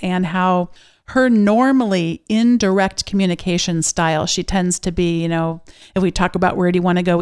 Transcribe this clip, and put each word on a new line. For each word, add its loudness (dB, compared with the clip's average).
and -2
how -2
her 0
normally 2
indirect 2
communication -2
style, -2
she -4
tends -2
to -6
be, 0
you -2
know, -2
if 2
we 0
talk 0
about 0
where 2
do 2
you 2
wanna 2
go 0